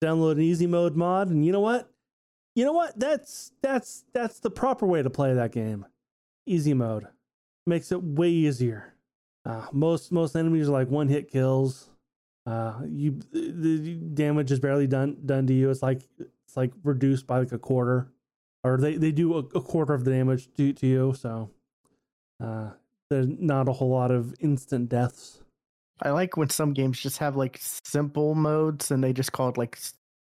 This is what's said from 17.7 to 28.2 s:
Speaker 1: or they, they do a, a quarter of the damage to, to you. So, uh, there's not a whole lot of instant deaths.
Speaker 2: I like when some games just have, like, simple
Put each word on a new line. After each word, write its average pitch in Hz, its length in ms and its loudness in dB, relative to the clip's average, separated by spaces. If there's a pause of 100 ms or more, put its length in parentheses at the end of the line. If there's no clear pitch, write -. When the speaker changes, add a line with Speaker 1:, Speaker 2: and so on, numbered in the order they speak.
Speaker 1:
or 127 120 2
they, 151 200 2
they 156 160 2
do 165 220 2
a, 160 40 0
a 143 220 -4
quarter 151 340 0
of 131 100 0
the 131 60 2
damage 131 460 0
to, 139 160 2
to 135 140 -2
you. 131 280 4
So, 113 360 -8 (920)
uh, 110 280 -8 (380)
there's 131 200 2
not 139 400 0
a 131 40 2
whole 127 180 0
lot 127 200 2
of 123 300 0
instant 135 480 0
deaths. 123 500 -2 (640)
Speaker 2:
I 143 80 -2
like 180 260 -2
when 156 140 0
some 151 220 0
games 135 280 0
just - 180 -8
have, 143 180 -2
like, 135 240 -2
simple 147 760 -2